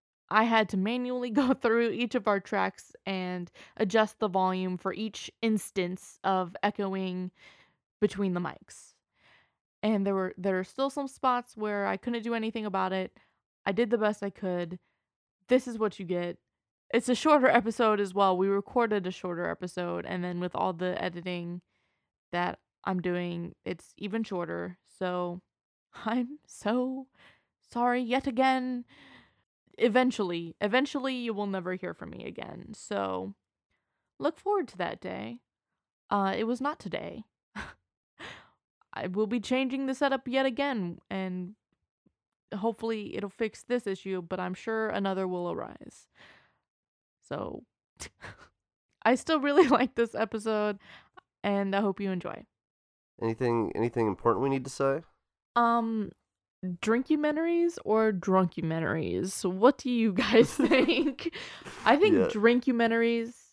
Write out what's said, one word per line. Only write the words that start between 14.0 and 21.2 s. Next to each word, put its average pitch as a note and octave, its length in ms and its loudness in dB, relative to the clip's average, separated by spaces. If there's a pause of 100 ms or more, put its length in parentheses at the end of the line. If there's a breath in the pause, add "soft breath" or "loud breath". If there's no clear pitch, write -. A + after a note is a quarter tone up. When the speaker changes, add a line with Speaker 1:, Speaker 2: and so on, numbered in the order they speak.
Speaker 1:
I G3+ 60 -4
could. F3+ 500 -4 (720)
This B3+ 180 4
is A#3 100 -8
what G#3+ 220 -2
you G3 60 -8
get. F3 320 -4 (560)
It's A3+ 160 2
a A3+ 60 4
shorter D4 340 6
episode A3 500 4
as G3 140 -2
well. F#3+ 240 4
We F#3+ 100 2
recorded G3+ 580 0
a F#3 60 -4
shorter F3 380 -6
episode, F3 560 -6
and F3+ 180 -4
then F3 160 -4
with F3+ 160 -4
all F#3 160 0
the F3+ 320 -2
editing F3 560 -6 (720)